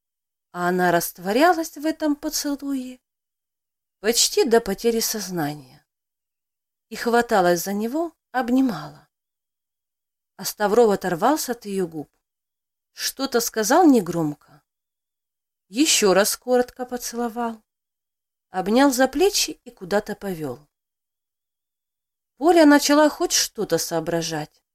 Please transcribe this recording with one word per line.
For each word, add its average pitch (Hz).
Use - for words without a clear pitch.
А 175
она 180
растворялась 262
в 285
этом 311
поцелуе 277
почти 233
до 226
потери 226
сознания. 151
И 226
хваталась 208
за 196
него, 254
обнимала. 240
А 196
Ставров 214
оторвался 196
от -
её 190
губ, 160
что-то -
сказал 233
негромко, 170
ещё 214
раз 196
коротко 247
поцеловал, 233
обнял 220
за 254
плечи 302
и 247
куда-то 202
повёл. 151
Поля 330
начала 294
хоть -
что-то -
соображать, 160